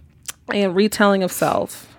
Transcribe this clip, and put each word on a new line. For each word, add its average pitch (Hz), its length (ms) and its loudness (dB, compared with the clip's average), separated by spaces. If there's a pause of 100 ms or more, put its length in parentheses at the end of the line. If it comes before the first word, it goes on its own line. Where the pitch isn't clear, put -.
(540)
and 190 220 0
retelling 202 480 2
of 175 80 -2
self. - 560 -4 (120)